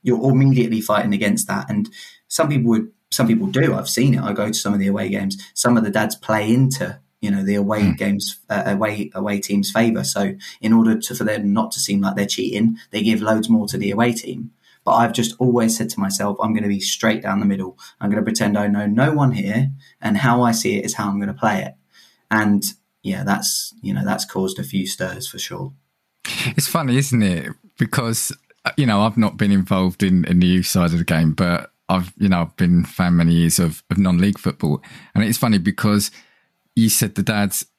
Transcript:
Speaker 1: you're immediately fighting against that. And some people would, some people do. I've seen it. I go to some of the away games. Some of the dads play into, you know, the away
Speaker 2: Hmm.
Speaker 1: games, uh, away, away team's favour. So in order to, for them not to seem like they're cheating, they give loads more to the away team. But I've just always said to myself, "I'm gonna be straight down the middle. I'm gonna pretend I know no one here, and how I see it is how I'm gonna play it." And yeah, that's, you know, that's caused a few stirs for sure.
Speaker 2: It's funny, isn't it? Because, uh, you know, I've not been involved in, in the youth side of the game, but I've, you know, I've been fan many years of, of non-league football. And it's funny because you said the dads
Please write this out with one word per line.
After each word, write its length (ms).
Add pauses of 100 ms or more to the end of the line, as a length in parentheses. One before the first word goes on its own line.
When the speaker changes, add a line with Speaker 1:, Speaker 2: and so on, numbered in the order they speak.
Speaker 1:
you're 280
immediately 500
fighting 320
against 340
that. 220
And 200 (380)
some 220
people 220
would, 200 (200)
some 160
people 200
do. 260
I've 160
seen 260
it. 60
I 120
go 140
to 60
some 200
of 60
the 80
away 220
games. 280 (160)
Some 240
of 60
the 80
dads 240
play 380
into, 460 (220)
you 100
know, 120
the 120
away 280
Speaker 2:
Hmm. 100
Speaker 1:
games, 460 (100)
uh, 160
away, 480
away 260
team's 320
favour. 320
So 320 (240)
in 140
order 260
to, 160
for 80
them 300
not 200
to 60
seem 220
like 140
they're 100
cheating, 520 (140)
they 120
give 180
loads 280
more 180
to 100
the 140
away 220
team. 380 (320)
But 100
I've 200
just 240
always 400
said 120
to 100
myself, 420
"I'm 120
gonna 160
be 100
straight 420
down 200
the 40
middle. 320 (220)
I'm 100
gonna 140
pretend 340
I 100
know 200
no 240
one 220
here, 380 (300)
and 160
how 260
I 100
see 240
it 80
is 80
how 160
I'm 100
gonna 140
play 280
it." 140 (560)
And 320 (400)
yeah, 220
that's, 560
you 120
know, 120
that's 200
caused 340
a 40
few 240
stirs 400
for 120
sure. 340 (720)
Speaker 2:
It's 220
funny, 300
isn't 260
it? 280 (260)
Because, 540 (340)
uh, 120
you 80
know, 160
I've 160
not 200
been 140
involved 520
in, 220
in 140
the 80
youth 200
side 240
of 60
the 80
game, 280
but 380 (180)
I've, 280
you 100
know, 140
I've 160
been 260
fan 320
many 180
years 260
of, 300
of 80
non-league 420
football. 420 (340)
And 80
it's 140
funny 200
because 540 (640)
you 140
said 260
the 80
dads 420 (140)